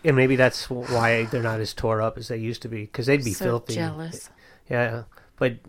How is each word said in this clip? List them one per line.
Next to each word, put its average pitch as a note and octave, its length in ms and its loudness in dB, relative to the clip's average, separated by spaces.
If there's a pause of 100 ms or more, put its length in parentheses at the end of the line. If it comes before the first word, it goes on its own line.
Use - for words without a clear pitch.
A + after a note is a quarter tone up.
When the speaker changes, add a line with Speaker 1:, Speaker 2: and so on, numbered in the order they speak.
Speaker 1:
and D3 100 6
maybe C3 200 6
that's B2+ 340 2
why A#2 560 2
they're A#2 180 -2
not A2 160 -2
as A2 140 -4
tore A2 280 0
up A2 160 -2
as A2+ 100 -12
they A#2 100 -6
used A2+ 260 -6
to B2 60 -12
be, G#2+ 180 -8
'cause - 200 -6
they'd C#3+ 160 4
be A2+ 100 -2
Speaker 2:
So F#3+ 120 -4
Speaker 1:
filthy. A#2 300 -2
Speaker 2:
jealous. D#3+ 540 -6 (400)
Speaker 1:
Yeah, A#2+ 340 -2 (380)
but, B2 140 0 (140)